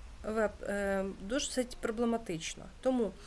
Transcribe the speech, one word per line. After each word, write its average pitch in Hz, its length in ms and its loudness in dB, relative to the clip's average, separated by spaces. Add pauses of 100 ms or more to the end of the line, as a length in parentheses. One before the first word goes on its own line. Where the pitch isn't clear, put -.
(260)
веб, 214 240 2 (120)
е, 196 420 2 (160)
досить 247 600 0
проблематично. 226 840 0 (160)
Тому 247 320 4 (140)